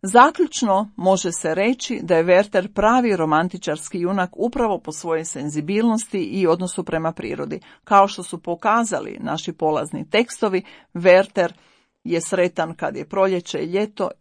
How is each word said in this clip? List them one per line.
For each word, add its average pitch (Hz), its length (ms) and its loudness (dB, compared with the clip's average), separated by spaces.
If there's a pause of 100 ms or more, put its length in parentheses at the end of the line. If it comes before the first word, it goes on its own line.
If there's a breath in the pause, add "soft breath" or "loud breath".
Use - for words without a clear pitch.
Zaključno 220 880 4
može 185 360 0
se 160 220 -2
reći 233 480 -2
da 165 140 2
je 165 80 4
Werther 185 440 4
pravi 220 480 2
romantičarski 160 840 -2
junak 180 340 -2
upravo 226 460 -2
po 156 140 -12
svojoj 160 320 -4
senzibilnosti 185 960 -2
i 175 280 -2
odnosu 175 380 0
prema 160 280 -4
prirodi. 143 480 -8 (240 loud breath)
Kao 202 240 6
što 185 140 -10
su 175 200 -12
pokazali 214 800 -2
naši 160 320 -6
polazni 156 580 -4
tekstovi, 202 520 -2 (320 loud breath)
Werther 180 580 4 (520 soft breath)
je 165 160 -2
sretan 175 540 -2
kad 147 220 -6
je - 120 -12
proljeće 190 500 -2
i 160 120 -6
ljeto 202 400 -4 (100)